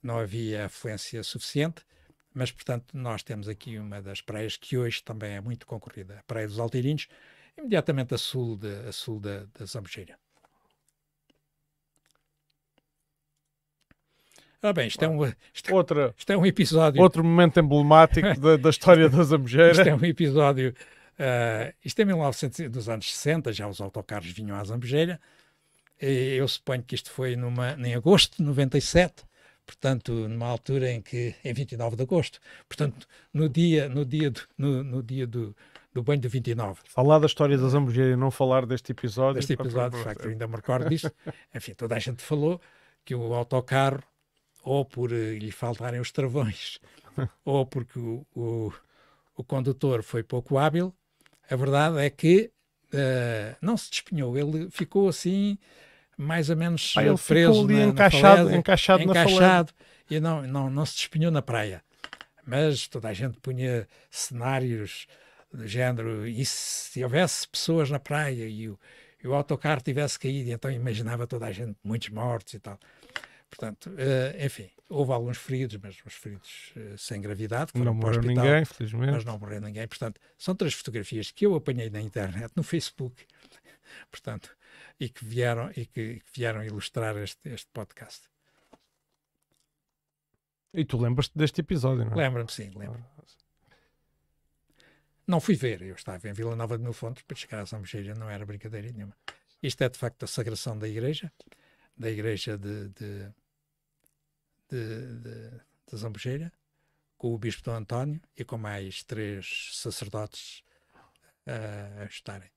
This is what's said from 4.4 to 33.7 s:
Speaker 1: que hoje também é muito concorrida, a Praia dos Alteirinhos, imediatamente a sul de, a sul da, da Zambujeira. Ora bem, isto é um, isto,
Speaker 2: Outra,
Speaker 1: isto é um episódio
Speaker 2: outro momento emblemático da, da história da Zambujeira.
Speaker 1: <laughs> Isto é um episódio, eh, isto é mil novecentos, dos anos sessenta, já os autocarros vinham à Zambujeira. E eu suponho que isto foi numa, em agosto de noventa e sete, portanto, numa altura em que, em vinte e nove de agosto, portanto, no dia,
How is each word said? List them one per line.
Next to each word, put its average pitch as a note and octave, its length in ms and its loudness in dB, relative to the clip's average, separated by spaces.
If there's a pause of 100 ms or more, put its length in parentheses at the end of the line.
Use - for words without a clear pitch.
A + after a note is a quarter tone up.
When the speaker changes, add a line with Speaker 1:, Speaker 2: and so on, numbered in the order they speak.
Speaker 1:
que - 220 -6
hoje A#2+ 240 -4
também G#2+ 320 -10
é G2+ 60 -10
muito A#2+ 260 -10
concorrida, G2+ 540 -16
a - 20 -20
Praia A2 240 -6
dos G#2+ 140 -8
Alteirinhos, B2+ 480 -2 (480)
imediatamente D#3 580 -2
a A2+ 40 -2
sul A#2 380 -4
de, G2+ 160 -10 (160)
a A2+ 40 -14
sul A2 260 -10
da, G2+ 260 -10 (140)
da A2 80 -12
Zambujeira. F#2+ 500 -14 (4000)
Ora G#3 100 2
bem, C3+ 160 0
isto - 160 -2
é D#3+ 40 2
um, D3+ 160 0 (300)
isto, - 200 -4
Speaker 2:
Outra, D3 440 4
Speaker 1:
isto - 120 -8
é G3 60 4
um F3+ 80 4
episódio D#3+ 560 4
Speaker 2:
outro E3 220 4
momento E3+ 380 6
emblemático D#3 800 8
da, D#3 160 8
da C#3+ 140 6
história D#3+ 380 10
da C#3+ 140 6
Zambujeira. C#3+ 480 8
Speaker 1:
<laughs> E3 80 8
Isto F#3+ 100 10
é D3+ 60 6
um C3 100 2
episódio, C#3+ 680 4 (440)
eh, A#2+ 560 0 (100)
isto - 160 -4
é G#3+ 40 8
mil F#3+ 140 2
novecentos, C#3+ 520 -2
dos A2+ 180 -8
anos A2+ 260 -4
sessenta, D3+ 380 0
já G#2 160 -6
os G2 120 -10
autocarros G2 500 -8
vinham G2+ 260 -8
à G2+ 80 -6
Zambujeira. B2+ 560 -2 (800)
E C3+ 360 0
eu C3+ 120 2
suponho B2+ 340 -4
que B2 120 -10
isto - 160 -8
foi B2+ 260 -4
numa, B2 360 -4
em A#2+ 220 -4
agosto D#3 440 6
de - 60 2
noventa C#3 340 2
e - 20 6
sete, - 440 2 (400)
portanto, B2+ 480 -2 (160)
numa A#2 180 -4
altura B2+ 440 -2
em A#2 120 -6
que, A#2+ 320 -6 (100)
em C3 80 -6
vinte B2 200 -6
e A#2+ 40 -10
nove A#2 200 -4
de B2+ 60 -2
agosto, C#3+ 380 -2 (280)
portanto, - 380 -4 (260)
no D#3 160 2
dia, D#3 400 4